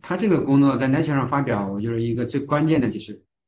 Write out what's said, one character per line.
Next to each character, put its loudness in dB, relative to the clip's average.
它 -6
这 0
个 2
工 4
作 4
在 0
Nature 2
上 0
发 -2
表， -2
我 -6
觉 -4
得 -2
一 -2
个 -2
最 -4
关 0
键 4
的 0
就 -10
是 -14